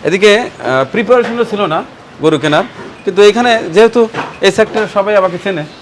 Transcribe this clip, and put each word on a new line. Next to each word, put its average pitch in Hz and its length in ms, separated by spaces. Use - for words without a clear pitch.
এদিকে, 202 360
আহ, 131 520
প্রিপারেশনও 233 520
ছিল 208 220
না 165 180
গরু 156 180
কেনার, 151 260
কিন্তু 196 180
এখানে 226 400
যেহেতু 220 360
এই 190 120
সেক্টরে 214 420
সবাই 208 220
আমাকে 180 280
চেনে, 175 200